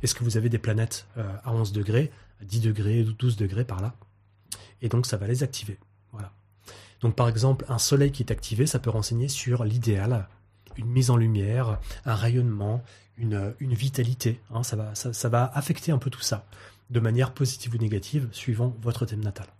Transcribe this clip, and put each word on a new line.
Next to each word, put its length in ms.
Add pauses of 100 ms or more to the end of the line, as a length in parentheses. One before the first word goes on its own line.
Est-ce 120
que 80
vous 140
avez 120
des 100
planètes, 580
euh, 260
à 100
onze 200
degrés, 400 (280)
à 40
dix 160
degrés, 420
douze 340
degrés 280
par 160
là ? 140 (880)
Et 60
donc, 180
ça 100
va 100
les 160
activer. 360 (340)
Voilà. 200 (680)
Donc, 160
par 120
exemple, 400
un 100
soleil 340
qui 100
est 80
activé, 360
ça 120
peut 120
renseigner 380
sur 360
l'idéal, 640 (480)
une 100
mise 240
en 60
lumière, 640 (240)
un 100
rayonnement, 720 (320)
une, 420
une 160
vitalité, 680 (100)
hein, 120
ça 140
va, 180
ça, 180
ça 160
va 260
affecter 380
un 60
peu 120
tout 100
ça, 260 (440)
de 100
manière 320
positive 420
ou 40
négative, 540
suivant 480
votre 260
thème 180
natal. 220 (140)